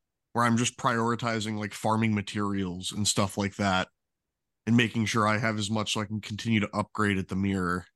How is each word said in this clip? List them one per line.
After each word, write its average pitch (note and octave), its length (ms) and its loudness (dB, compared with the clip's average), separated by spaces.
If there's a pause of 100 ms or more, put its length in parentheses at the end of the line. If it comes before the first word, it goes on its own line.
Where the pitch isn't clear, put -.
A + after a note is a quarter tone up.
(340)
where A#2 100 2
I'm A#2 140 4
just A#2+ 200 0
prioritizing, A2+ 800 -2
like, G#2 160 -6
farming A2 400 2
materials G2 800 -2
and G2+ 160 -2
stuff - 300 0
like G2+ 180 -2
that, F#2 320 2 (800)
and A2+ 120 4
making A2+ 280 2
sure G#2+ 220 2
I G#2+ 120 2
have A2 200 0
as G2+ 100 -4
much G#2+ 240 -2
so A2 80 -2
I G#2+ 40 -2
can G#2 160 -6
continue A2 400 0
to G2+ 120 -2
upgrade G2+ 440 0
at F#2+ 100 -4
the F#2+ 80 -8
mirror. F#2+ 500 0 (100)